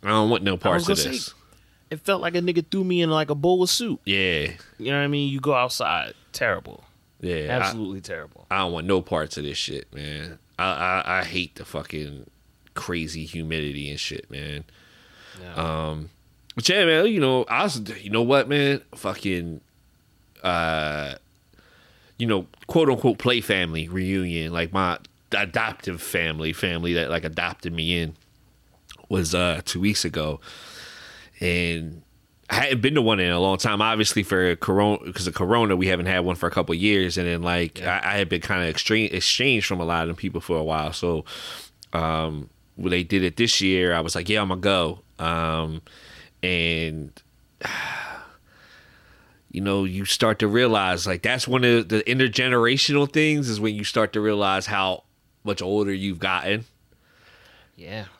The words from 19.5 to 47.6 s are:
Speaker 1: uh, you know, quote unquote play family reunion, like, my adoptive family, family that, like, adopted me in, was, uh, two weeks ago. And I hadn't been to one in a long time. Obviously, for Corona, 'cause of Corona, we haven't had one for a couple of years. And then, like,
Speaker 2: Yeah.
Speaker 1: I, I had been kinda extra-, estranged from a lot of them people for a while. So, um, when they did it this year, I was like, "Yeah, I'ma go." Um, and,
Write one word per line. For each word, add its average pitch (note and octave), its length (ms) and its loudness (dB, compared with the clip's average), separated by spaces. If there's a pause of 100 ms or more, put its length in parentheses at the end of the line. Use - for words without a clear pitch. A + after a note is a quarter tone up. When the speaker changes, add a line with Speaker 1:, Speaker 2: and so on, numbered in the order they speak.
Speaker 1:
uh, D#2+ 680 0 (1040)
you A#2+ 80 -2
know, G2 220 0 (180)
quote D#3+ 240 4
unquote B2 300 2
play B2 220 2
family E2 460 0
reunion, F2+ 640 -2
like, E2+ 220 -2
my F#2 240 2 (340)
adoptive G2+ 680 -2
family, D#2+ 520 -2
family E2+ 400 -2
that, E2 180 0
like, E2 120 -2
adopted E2 500 -6
me E2+ 280 -2
in, D#2+ 140 -6 (960)
was, F2 260 0
uh, F2 300 0
two - 140 -4
weeks G2+ 260 0
ago. D2+ 340 -4 (1000)
And E2+ 640 -2 (480)
I - 60 0
hadn't C3 260 2
been C#3 140 2
to C#3+ 60 4
one A2 180 4
in F2 120 4
a F2 80 2
long F#2+ 180 4
time. G#2 240 0
Obviously, G#2+ 420 2
for F2+ 340 2
Corona, G2+ 540 2
'cause G2 160 -6
of E2+ 60 -6
Corona, G#2 420 4
we F#2 120 2
haven't F2+ 200 2
had F#2 120 4
one F2+ 160 2
for F2 120 -2
a E2+ 40 0
couple E2+ 220 0
of E2+ 80 -2
years. F#2+ 360 2
And F2+ 100 0
then, E2+ 140 -2
like, F2 380 0
Speaker 2:
Yeah. F2+ 240 -2
Speaker 1:
I, F#2+ 100 0
I G#2 40 0
had F#2+ 120 0
been F2 120 0
kinda F#2 260 -2
extra-, F#2 300 0 (100)
estranged A#2 600 2
from F#2+ 120 -2
a E2+ 60 -2
lot E2 180 0
of E2 60 -2
them E2+ 80 -4
people E2+ 240 -6
for E2 160 0
a D#2 60 0
while. D#2 300 -2
So, E2 320 -2 (680)
um, D#2+ 560 -2 (260)
when F2+ 160 -2
they F2+ 120 0
did F#2 200 0
it F2 140 0
this A#2 240 2
year, F#2 320 4
I E2 80 2
was D#2+ 140 -4
like, F2 140 -6
"Yeah, G#2+ 120 2
I'ma F#2 140 0
go." F2+ 440 2 (200)
Um, D#2+ 600 -2 (600)
and, E2 680 -2 (500)